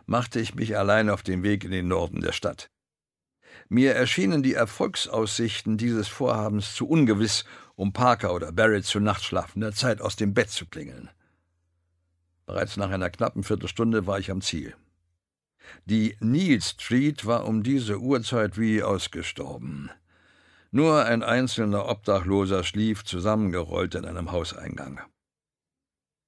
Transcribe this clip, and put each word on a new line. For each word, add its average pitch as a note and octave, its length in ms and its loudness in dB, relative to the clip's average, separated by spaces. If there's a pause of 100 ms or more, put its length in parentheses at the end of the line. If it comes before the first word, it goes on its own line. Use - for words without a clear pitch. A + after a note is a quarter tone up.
machte A#2+ 320 0
ich - 160 -4
mich A2 220 -2
allein G#2 320 4
auf G2 120 0
den F#2 220 -2
Weg G#2 200 2
in F#2 80 -8
den F2+ 160 -2
Norden F2 340 0
der E2+ 100 0
Stadt. - 400 -6 (960)
Mir B2+ 260 4
erschienen D3 480 2
die C3 140 2
Erfolgsaussichten A2+ 1200 -2
dieses A2+ 300 0
Vorhabens G#2+ 680 -2
zu - 140 -4
ungewiss, A2+ 580 4 (300)
um G2 180 -2
Parker A#2+ 400 2
oder E2 180 -4
Barrett G#2+ 340 4
zu - 140 0
nachtschlafender G#2 720 -2
Zeit A2+ 280 0
aus A2 140 -4
dem G2+ 180 0
Bett G#2+ 160 2
zu - 160 -8
klingeln. - 460 -14 (1400)
Bereits F#2+ 300 -4
nach G2 120 -2
einer F2+ 220 -4
knappen A2+ 320 -2
Viertelstunde G#2+ 640 -2
war G2 100 -2
ich F#2+ 140 -6
am F#2+ 100 -4
Ziel. C#2+ 340 -8 (1120)
Die G#2+ 340 2
Neal C3 420 2
Street C3 640 0
war A#2 180 2
um A2 160 0
diese A2+ 380 0
Uhrzeit A#2 580 0
wie A2 240 2
ausgestorben. D2 1080 -6 (800)
Nur D3+ 340 6
ein A2+ 180 4
einzelner A2+ 640 2
Obdachloser G2 760 2
schlief G#2+ 400 -2
zusammengerollt F2+ 920 -2
in E2+ 100 -6
einem E2+ 260 -8
Hauseingang. D#2 680 -8 (1300)